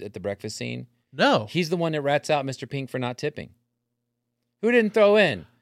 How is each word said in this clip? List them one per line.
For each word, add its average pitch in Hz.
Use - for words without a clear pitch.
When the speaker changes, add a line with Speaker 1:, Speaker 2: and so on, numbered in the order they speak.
Speaker 1:
at 101
the -
breakfast 101
scene. 120
Speaker 2:
No. 160
Speaker 1:
He's 165
the 180
one 170
that 151
rats 143
out 143
Mister 135
Pink 135
for -
not 123
tipping. 147
Who 226
didn't 226
throw 208
in? 135